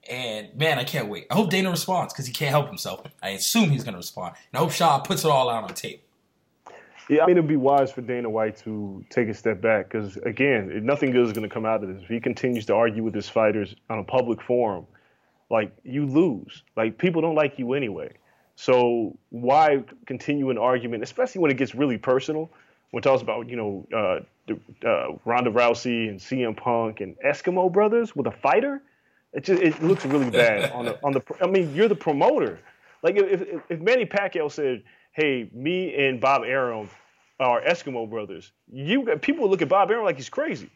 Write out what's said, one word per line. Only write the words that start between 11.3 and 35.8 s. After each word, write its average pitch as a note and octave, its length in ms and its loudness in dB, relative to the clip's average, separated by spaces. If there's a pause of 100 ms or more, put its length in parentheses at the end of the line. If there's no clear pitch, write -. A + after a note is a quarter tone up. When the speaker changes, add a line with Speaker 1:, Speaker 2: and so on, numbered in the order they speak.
Speaker 2:
gonna G#2+ 160 -6
come A2 160 -4
out A2 180 0
of F#2 100 -8
this. G2 80 -16
If F#2 60 -20
he A#2 100 -4
continues A#2+ 480 -4
to G#2+ 80 2
argue A2+ 300 2
with A2 100 -4
his G#2 140 -6
fighters G#2+ 480 0 (140)
on A2 80 -4
a G2+ 60 -6
public A#2+ 360 -2
forum, A2+ 460 -2 (640)
like, A2 200 0 (140)
you C#3 220 -4
lose. C3+ 560 0 (140)
Like, A2 200 -2
people E3+ 240 0
don't D#3+ 140 0
like D3+ 240 0
you B2+ 160 -2
anyway. G2 360 -6 (460)
So A#2+ 640 2 (100)
why C#3 560 4 (220)
continue C#3 420 -2
an B2 100 0
argument, A#2 440 0
especially A3 400 -2
when D3+ 80 4
it C3 80 0
gets B2+ 160 -2
really B2 240 0
personal, D3+ 520 0 (400)
when B2 100 -6
it - 40 -12
talks C3 180 4
about, A2 260 -4
you B2 80 -8
know, G2+ 300 -6 (100)
uh, F#2 280 0 (220)
the, - 420 -6
uh, D2+ 360 0
Ronda A#2+ 260 0
Rousey A#2 580 2
and G2 120 -10
C C3 220 -4
M A2+ 120 -2
Punk A2+ 460 -2
and G#2 180 -10
Eskimo F3+ 520 0
Brothers G#3+ 460 2
with C#3 100 -2
a A2 60 -4
fighter? A#3+ 500 0 (500)
It C#3 120 -8
just, F#3 180 2
it D#3 180 2
looks E3+ 240 2
really C3+ 240 2
bad A2+ 440 4
on A#2+ 140 -6
the, A2 180 -4
on C#3+ 80 2
the, C3 100 0 (180)
I F#3 60 2
mean, F3+ 260 2
you're F#3 140 4
the G#3 80 4
promoter. D#3+ 640 2 (460)
Like, F3+ 120 4
if, G3 240 2
if, E3 280 -8
if E3 120 -6
Manny A3+ 240 2
Pacquiao F#3 460 -2
said, C3 320 -2 (300)
"Hey, C3+ 400 -2
me D#3+ 420 -4